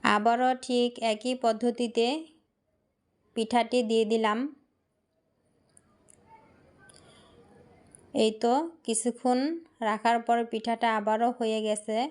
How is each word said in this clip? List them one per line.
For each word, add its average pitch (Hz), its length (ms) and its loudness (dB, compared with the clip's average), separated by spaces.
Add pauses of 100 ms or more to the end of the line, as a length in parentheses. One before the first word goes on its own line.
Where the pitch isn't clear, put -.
আবারও 233 480 4 (100)
ঠিক 240 300 0 (120)
একই 226 380 -2
পদ্ধতিতে 233 640 0 (1300)
পিঠাটি 233 480 0
দিয়ে 226 220 2
দিলাম। 220 340 0 (3750)
এই 220 260 2
তো 240 140 2 (300)
কিছুক্ষণ 240 560 -2 (420)
রাখার 220 420 0
পর 233 220 2
পিঠাটা 233 500 -2
আবারও 220 360 0
হয়ে 220 300 -2
গেছে 214 360 -2 (140)